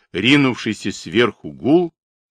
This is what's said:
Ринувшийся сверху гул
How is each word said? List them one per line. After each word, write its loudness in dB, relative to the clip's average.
Ринувшийся 0
сверху -2
гул 0